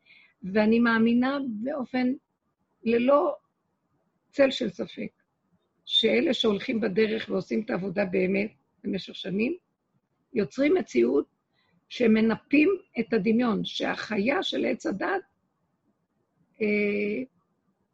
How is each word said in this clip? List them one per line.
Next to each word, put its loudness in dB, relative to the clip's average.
ואני 2
מאמינה 2
באופן -4
ללא 2
צל 4
של -4
ספק, -10
שאלה 2
שהולכים -2
בדרך 0
ועושים -2
את -8
העבודה -4
באמת -2
במשך -8
שנים, -4
יוצרים 0
מציאות 2
שמנפים 2
את -4
הדמיון, 2
שהחיה -4
של -4
עץ -4
הדת, -4
אה, -2